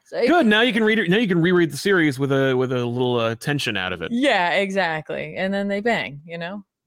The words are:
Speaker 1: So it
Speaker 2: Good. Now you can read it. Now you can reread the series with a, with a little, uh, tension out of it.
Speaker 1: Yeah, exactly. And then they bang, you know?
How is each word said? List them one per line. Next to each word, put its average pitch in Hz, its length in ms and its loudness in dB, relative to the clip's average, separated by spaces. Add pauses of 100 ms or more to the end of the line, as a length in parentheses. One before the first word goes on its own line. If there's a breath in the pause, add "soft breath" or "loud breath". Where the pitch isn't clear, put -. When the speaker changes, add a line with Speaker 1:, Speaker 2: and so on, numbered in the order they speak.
Speaker 1:
So - 120 -10
it 233 100 2
Speaker 2:
Good. 320 200 4
Now 214 140 4
you 247 120 2
can 220 100 0
read 214 160 2
it. 170 100 0
Now 185 80 4
you 240 100 2
can 175 140 2
reread 175 300 4
the 139 60 -10
series 160 420 2
with 139 120 -2
a, 135 240 2
with 127 160 0
a 123 140 0
little, 123 340 0
uh, 113 160 0
tension 131 420 -4
out 92 160 -2
of 85 80 -8
it. 82 100 -6
Speaker 1:
Yeah, 233 420 0
exactly. 160 840 -4
And 190 180 -4
then 202 140 -4
they 202 140 -4
bang, 147 440 -4
you 170 120 -12
know? 185 280 -10 (220)